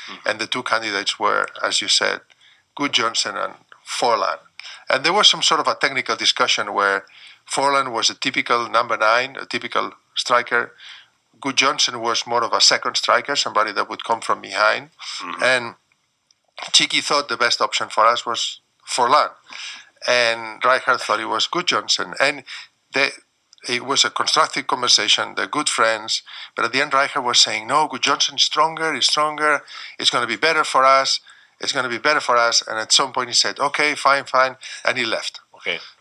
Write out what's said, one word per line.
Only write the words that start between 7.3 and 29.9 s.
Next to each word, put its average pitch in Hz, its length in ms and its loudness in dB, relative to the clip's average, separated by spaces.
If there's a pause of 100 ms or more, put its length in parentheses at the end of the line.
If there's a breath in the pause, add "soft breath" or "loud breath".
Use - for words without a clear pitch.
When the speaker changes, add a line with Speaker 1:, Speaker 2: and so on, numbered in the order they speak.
Speaker 2:
Forlan 139 420 0
was 110 180 0
a 104 40 -6
typical 120 540 -2
number 113 280 0
nine, 117 400 2
a 95 100 -10
typical 107 480 -4 (200)
striker. 120 600 0 (640 loud breath)
Good 135 160 -6
Johnson 135 440 2
was 113 260 -2
more 120 180 0
of 101 80 -4
a 101 80 2
second 120 360 2
striker, 120 380 0
somebody 107 380 0
that 101 160 -2
would 98 160 -10
come 113 160 -2
from 101 200 -2
behind. 107 500 0 (320 loud breath)
Speaker 1:
Mm-hmm. 87 200 -10
Speaker 2:
And 120 320 0 (1000)
Chiqui 151 300 2
thought 143 260 0
the 117 80 -4
best 117 240 2
option 110 280 -2
for 110 180 4
us 117 200 4
was - 340 -6 (280)
Forlan. 123 420 4 (760 loud breath)
And 117 560 0
Rijkaard 123 380 4
thought 107 200 0
it 110 80 -6
was 110 180 0
Good 175 200 -4
Johnson. 92 540 -2
And 143 240 0 (480 loud breath)
they, 135 180 2 (580)
it 123 160 -4
was 131 200 2
a 113 60 -2
constructive 147 560 0
conversation. 110 680 2
They're 95 100 -2
good 147 220 -4
friends. 113 540 0 (320 loud breath)
But 113 120 0
at 113 60 -6
the 131 100 0
end, 143 100 -4
Rijkaard 139 320 0
was 120 160 4
saying, 107 260 0
"No, 143 220 2
Good 131 140 -8
Johnson's 143 400 0
stronger, 160 520 0
he's 123 120 0
stronger. 151 560 0 (360 loud breath)